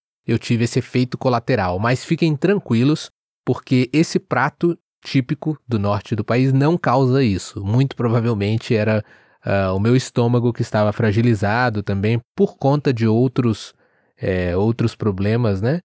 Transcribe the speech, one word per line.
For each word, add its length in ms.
eu 120
tive 260
esse 140
efeito 380
colateral. 600
Mas 260
fiquem 320
tranquilos, 760
porque 480
esse 240
prato 600
típico 640
do 120
norte 360
do 80
país 300
não 240
causa 480
isso. 400
Muito 320
provavelmente 800
era, 280
ah, 300
o 80
meu 160
estômago 560
que 80
estava 320
fragilizado 920
também 380
por 220
conta 340
de 140
outros 640
é, 360
outros 380
problemas, 680
né? 220